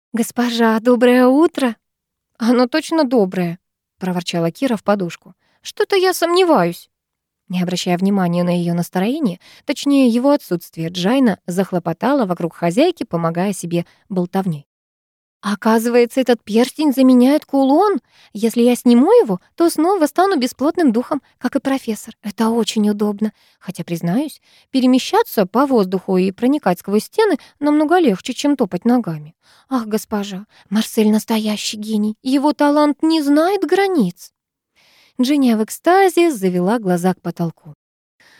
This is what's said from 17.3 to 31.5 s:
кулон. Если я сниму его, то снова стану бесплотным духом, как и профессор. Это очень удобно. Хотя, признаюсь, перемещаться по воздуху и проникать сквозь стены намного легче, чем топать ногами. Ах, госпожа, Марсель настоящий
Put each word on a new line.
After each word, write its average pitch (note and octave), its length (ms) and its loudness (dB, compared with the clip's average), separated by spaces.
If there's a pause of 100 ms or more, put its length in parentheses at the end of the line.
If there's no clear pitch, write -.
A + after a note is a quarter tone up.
кулон. C#4+ 540 2 (340)
Если A3 260 -2
я A#3+ 160 4
сниму B3 340 4
его, D#4 300 4 (140)
то E4+ 160 2
снова E4 360 0
стану F#4 320 0
бесплотным C4+ 540 0
духом, B3 300 -4 (160)
как - 180 -4
и - 40 -4
профессор. B3 600 -6
Это A3+ 280 -2
очень A3 400 -2
удобно. G#3 420 -4 (260)
Хотя, - 240 -12
признаюсь, F3 580 -4 (300)
перемещаться B3+ 760 0
по C4 200 0
воздуху F#3+ 520 0
и F#3+ 120 0
проникать B3 500 -2
сквозь G#3 240 -2
стены G#4 340 0 (200)
намного D4+ 400 2
легче, B3 360 0
чем C#4+ 200 0
топать F#3 300 -4
ногами. E3+ 500 -2 (340)
Ах, A#3+ 180 -4
госпожа, G#3 600 -6 (220)
Марсель G#3+ 420 0
настоящий G#3+ 680 -2